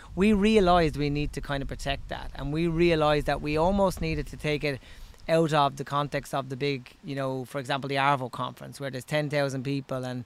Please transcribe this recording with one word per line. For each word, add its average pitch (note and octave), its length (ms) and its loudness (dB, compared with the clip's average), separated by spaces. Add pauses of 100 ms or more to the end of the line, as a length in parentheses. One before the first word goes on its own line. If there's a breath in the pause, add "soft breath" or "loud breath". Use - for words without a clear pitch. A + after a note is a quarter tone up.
(140)
we G#3 180 4
realized F3+ 640 6
we C#3+ 140 0
need D3 220 -2
to - 80 -8
kind C#3 220 -4
of C3 60 -6
protect - 420 -6
that. - 260 -10
And C#3 160 -6
we E3 160 0
realized D#3 580 4
that C#3+ 160 -2
we D3+ 140 -2
almost F#3 440 2
needed D#3+ 280 -4
to - 80 -12
take D3+ 260 -2
it C#3+ 160 -2 (500 loud breath)
out E3 240 4
of C#3 260 4
the C3+ 60 -6
context C#3+ 480 -4
of C3+ 160 -4
the C3+ 80 -8
big, C3+ 460 -4
you C#3+ 140 -8
know, C3 280 -4
for C#3+ 140 -10
example, C#3 300 -4
the C#3 80 -2
Arvo C3+ 340 2
conference, B2+ 480 -10
where C#3 120 -8
there's B2+ 140 -8
ten D3+ 240 0
thousand C3+ 360 -2
people C3+ 400 -4
and B2+ 220 -8